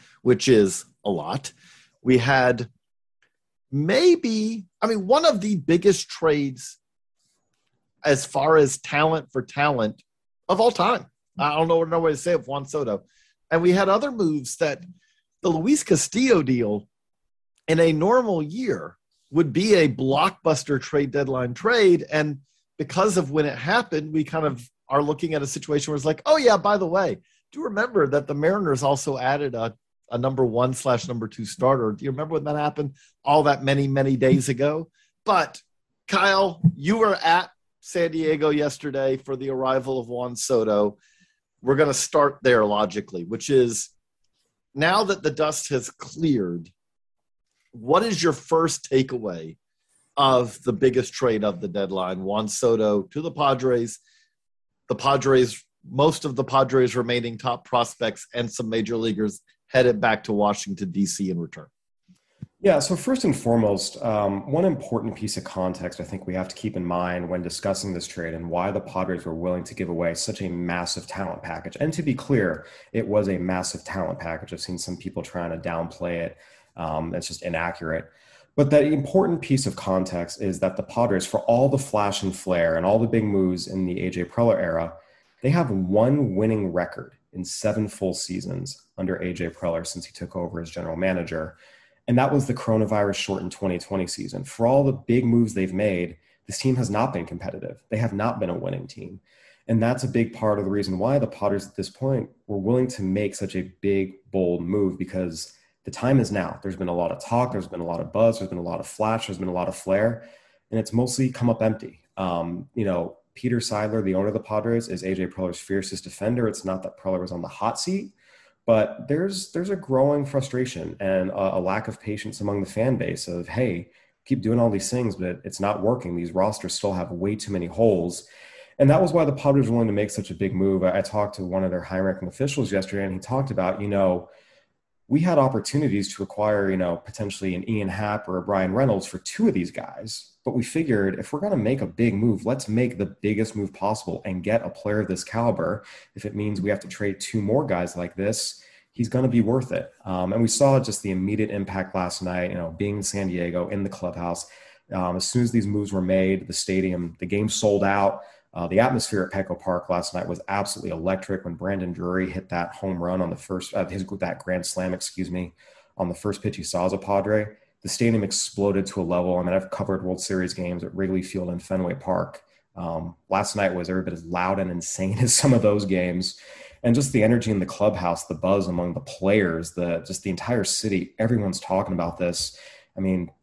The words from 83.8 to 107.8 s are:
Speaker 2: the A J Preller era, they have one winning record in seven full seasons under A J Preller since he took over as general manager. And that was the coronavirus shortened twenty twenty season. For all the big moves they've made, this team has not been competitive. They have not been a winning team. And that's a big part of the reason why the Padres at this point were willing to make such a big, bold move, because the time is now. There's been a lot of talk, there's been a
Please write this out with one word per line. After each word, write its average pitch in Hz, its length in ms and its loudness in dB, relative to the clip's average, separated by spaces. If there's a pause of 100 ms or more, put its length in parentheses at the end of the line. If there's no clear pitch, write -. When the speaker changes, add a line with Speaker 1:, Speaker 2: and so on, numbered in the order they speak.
Speaker 2:
the 90 140 -4
A 90 100 -2
J 87 140 -4
Preller 117 340 2
era, 82 360 -2 (480)
they 131 80 2
have 160 220 4
one 104 640 2
winning 107 360 2
record - 440 -4 (180)
in 92 100 -8
seven 107 460 -2
full 95 240 -4
seasons 90 720 -8 (120)
under 92 200 -2
A 90 160 -6
J 85 160 -4
Preller 82 360 -4
since - 200 -10
he - 80 -20
took - 240 -10
over 85 240 -6
as 82 100 -12
general 82 240 -8
manager. 82 640 -2 (500)
And 123 100 4
that 135 140 4
was 139 160 2
the 120 60 -2
coronavirus 107 640 0
shortened 92 360 -4
twenty 92 260 -4
twenty 92 300 -4
season. 95 380 -8
For - 200 -2
all 135 200 6
the 135 80 2
big 120 320 2
moves 117 300 4
they've 95 180 -2
made, 90 420 0 (320)
this - 120 -8
team 131 180 2
has 110 120 0
not 113 220 0
been 85 140 -4
competitive. - 640 -10
They 107 80 -2
have 113 160 0
not 104 260 -2
been 92 120 -2
a 85 60 -4
winning 90 300 -6
team. - 320 -16 (480)
And 113 160 2
that's 131 220 0
a - 20 -2
big 113 240 2
part 104 280 0
of 98 60 -2
the 95 60 -2
reason 95 260 -2
why 123 220 2
the 113 80 0
Padres 101 400 -2
at - 80 -20
this 98 140 -8
point 135 400 -4 (180)
were 104 100 -4
willing 123 300 2
to 127 140 -8
make 98 340 0
such 98 220 -6
a 92 120 -4 (120)
big, 98 320 0 (180)
bold 87 300 0
move, 95 360 0
because 90 560 -8 (320)
the - 60 -10
time 131 280 2
is - 120 0
now. 87 300 -4
There's 95 140 -6
been 90 140 -4
a 87 60 -2
lot 85 160 0
of - 120 -8
talk, 120 280 0
there's 98 160 -6
been 87 120 -10
a 85 60 -6